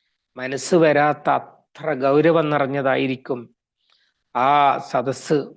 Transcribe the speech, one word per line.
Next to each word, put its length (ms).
മനസ്സ് 380
വരാത്ത 540
അത്ര 640
ഗൗരവം 560
നിറഞ്ഞതായിരിക്കും 1040
ആ 420
സദസ്സ് 680